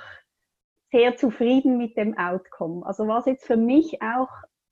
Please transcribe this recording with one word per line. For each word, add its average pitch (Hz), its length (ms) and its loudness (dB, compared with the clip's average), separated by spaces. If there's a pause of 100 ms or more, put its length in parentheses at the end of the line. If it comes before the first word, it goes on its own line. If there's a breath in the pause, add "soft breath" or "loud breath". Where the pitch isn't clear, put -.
(920)
sehr 240 280 4
zufrieden 254 580 2
mit 233 220 -4
dem 214 180 -2
Outcome. 175 720 -8
Also 214 200 -4
was 226 200 -2
jetzt 262 180 -2
für 233 140 2
mich 262 420 2
auch 247 300 -4 (420)